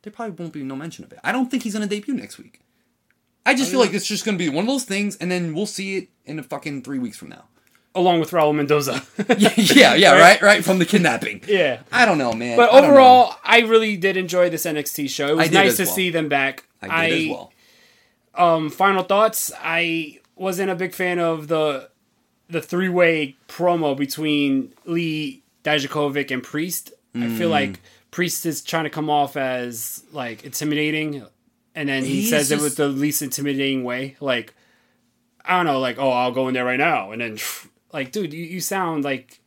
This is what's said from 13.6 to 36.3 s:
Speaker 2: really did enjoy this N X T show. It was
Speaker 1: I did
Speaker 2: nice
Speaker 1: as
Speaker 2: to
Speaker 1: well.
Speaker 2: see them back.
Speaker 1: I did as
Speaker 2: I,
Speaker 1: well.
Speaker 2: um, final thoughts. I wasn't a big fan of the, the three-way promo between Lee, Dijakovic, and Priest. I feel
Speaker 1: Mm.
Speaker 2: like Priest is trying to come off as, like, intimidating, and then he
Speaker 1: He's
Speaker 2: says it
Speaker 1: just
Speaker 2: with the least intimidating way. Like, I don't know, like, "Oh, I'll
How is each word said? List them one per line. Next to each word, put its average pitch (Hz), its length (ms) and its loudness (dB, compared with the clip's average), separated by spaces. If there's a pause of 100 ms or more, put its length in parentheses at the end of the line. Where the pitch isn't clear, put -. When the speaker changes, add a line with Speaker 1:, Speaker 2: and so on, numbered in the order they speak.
Speaker 2:
really 220 360 2
did 185 180 -2
enjoy 180 360 2
this 160 140 -6
N 156 120 -4
X 143 160 -6
T 143 140 -6
show. 143 220 -4
It 151 80 2
was 160 100 2
Speaker 1:
I - 20 0
did 151 60 0
Speaker 2:
nice 196 160 4
Speaker 1:
as - 60 -2
Speaker 2:
to 196 80 -2
Speaker 1:
well. - 100 -4
Speaker 2:
see 185 160 -2
them 156 180 -2
back. 135 360 -2 (160)
Speaker 1:
I 165 280 -2
did 165 140 -2
as - 40 -4
Speaker 2:
I, 151 60 -6
Speaker 1:
well. - 200 -14 (840)
Speaker 2:
um, 165 340 2
final 190 340 0
thoughts. 202 560 0
I 165 600 -4 (160)
wasn't 190 340 -4
a 185 60 -4
big 180 180 -6
fan 180 260 -4
of 165 280 -4
the, 156 420 -2 (600)
the 165 120 -6
three-way 175 760 0 (120)
promo 165 500 -2
between 143 760 -2 (120)
Lee, 156 560 -6 (220)
Dijakovic, 143 680 -4
and 127 120 -4
Priest. 165 500 -8 (220)
I 120 120 -4
feel 117 220 -2
Speaker 1:
Mm. - 20 0
Speaker 2:
like 117 280 -2 (320)
Priest 175 340 -6
is 160 180 -6
trying 160 220 -4
to 147 60 -6
come 156 180 -6
off 143 260 0
as, 123 680 -8 (100)
like, 120 320 -10
intimidating, 151 800 -4 (500)
and 147 140 -6
then 135 160 -2
he 165 160 -2
Speaker 1:
He's 220 80 -2
Speaker 2:
says 147 220 0
it 151 40 2
Speaker 1:
just 147 80 -2
Speaker 2:
with 143 140 -2
the 147 100 0
least 143 360 -2
intimidating 139 600 -4
way. 127 380 -8
Like, 123 320 -4 (880)
I 185 140 0
don't 175 80 0
know, 139 140 0
like, 123 180 -4
"Oh, 135 140 0
I'll 123 200 0